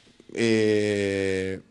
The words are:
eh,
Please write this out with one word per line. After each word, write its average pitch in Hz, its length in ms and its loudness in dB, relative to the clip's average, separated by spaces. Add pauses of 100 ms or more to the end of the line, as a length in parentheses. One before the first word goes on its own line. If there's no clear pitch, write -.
(320)
eh, 101 1400 0